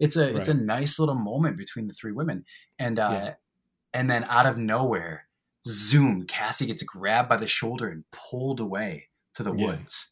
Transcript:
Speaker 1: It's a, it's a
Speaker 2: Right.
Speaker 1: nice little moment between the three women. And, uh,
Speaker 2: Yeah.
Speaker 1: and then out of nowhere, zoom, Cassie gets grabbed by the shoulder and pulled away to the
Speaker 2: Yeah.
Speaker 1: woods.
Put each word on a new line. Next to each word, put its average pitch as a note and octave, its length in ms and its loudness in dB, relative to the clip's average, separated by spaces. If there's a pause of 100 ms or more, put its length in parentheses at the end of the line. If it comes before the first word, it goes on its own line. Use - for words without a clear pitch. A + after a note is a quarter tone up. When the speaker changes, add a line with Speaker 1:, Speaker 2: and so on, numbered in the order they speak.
Speaker 1:
It's D3+ 160 2
a, C#3+ 200 4
it's - 120 0
a D#3 60 4
Speaker 2:
Right. B2+ 80 2
Speaker 1:
nice B2 360 0
little D3+ 160 2
moment B2+ 420 0
between A2 300 -8
the G2+ 80 -10
three G#2+ 180 -8
women. B2 320 -4 (340)
And, A#2 200 -2
uh, G#2+ 140 2
Speaker 2:
Yeah. G2 220 -4 (600)
Speaker 1:
and B2+ 160 0
then A#2 180 2
out B2 180 6
of A#2 120 2
nowhere, A2 680 -2 (400)
zoom, G#2+ 600 4
Cassie A2+ 400 -2
gets G#2 160 -6
grabbed A2 460 0
by A#2 100 4
the G#2+ 100 -4
shoulder A#2 400 -2
and D#2+ 240 -10
pulled B2+ 480 -6
away G2 480 -6 (260)
to - 80 -8
the G2 120 -2
Speaker 2:
Yeah. G2+ 120 2
Speaker 1:
woods. - 460 -4